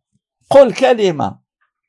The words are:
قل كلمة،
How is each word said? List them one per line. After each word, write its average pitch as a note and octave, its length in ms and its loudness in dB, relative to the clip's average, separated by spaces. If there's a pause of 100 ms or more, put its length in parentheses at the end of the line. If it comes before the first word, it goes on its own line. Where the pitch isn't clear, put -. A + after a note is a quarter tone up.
(500)
قل C4 240 4
كلمة، F#3+ 640 -4 (500)